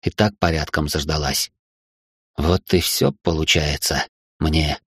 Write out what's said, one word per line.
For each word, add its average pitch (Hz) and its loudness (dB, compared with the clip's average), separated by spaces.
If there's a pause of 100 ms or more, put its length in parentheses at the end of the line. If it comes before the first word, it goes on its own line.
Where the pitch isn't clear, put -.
и - -2
так 104 0
порядком 80 0
заждалась. 73 -4 (840)
Вот 87 0
и 87 6
все - 0
получается. 76 0 (340)
Мне 78 0 (120)